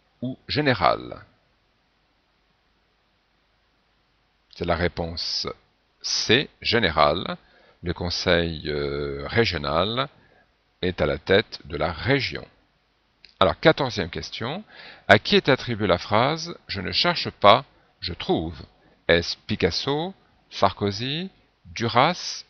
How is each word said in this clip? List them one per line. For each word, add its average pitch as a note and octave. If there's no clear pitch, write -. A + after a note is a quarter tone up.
ou B2+
général ? B1
C'est -
la E2+
réponse E2+
C, -
général. E2
Le F2
conseil, E2+
euh, C#2+
régional F#2+
est F2+
à E2
la C#2
tête -
de E2
la D#2
région. E2+
Alors, E2+
quatorzième A#2+
question. B2
À G#2
qui -
est F#3+
attribuée A#2+
la F2
phrase « D#3+
Je G2
ne F2+
cherche -
pas, A2+
je F#2
trouve » ? E2+
Est-ce E2+
Picasso, C#3+
Sarkozy, A#2+
Duras A#2